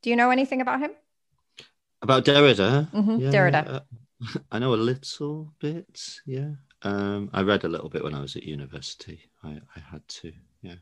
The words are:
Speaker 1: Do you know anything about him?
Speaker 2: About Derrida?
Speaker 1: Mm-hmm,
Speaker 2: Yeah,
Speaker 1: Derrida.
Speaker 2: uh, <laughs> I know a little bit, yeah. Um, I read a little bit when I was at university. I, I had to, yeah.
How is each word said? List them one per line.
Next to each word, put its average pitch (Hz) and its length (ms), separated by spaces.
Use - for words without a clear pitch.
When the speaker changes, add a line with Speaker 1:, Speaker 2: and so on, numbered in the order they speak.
Speaker 1:
Do 233 80
you 233 60
know 240 140
anything 262 300
about 262 200
him? 302 100
Speaker 2:
About 131 220
Derrida? 139 680
Speaker 1:
Mm-hmm, 214 260
Speaker 2:
Yeah, 135 120
Speaker 1:
Derrida. 156 380
Speaker 2:
uh, 135 120
<laughs> - 80
I 107 60
know 123 160
a - 20
little 147 840
bit, - 680
yeah. 139 240
Um, 101 500
I 98 80
read 98 240
a 85 40
little 80 200
bit 78 160
when 76 100
I 71 60
was 69 160
at - 60
university. 71 800
I, 76 160
I 80 60
had 78 180
to, - 240
yeah. 90 220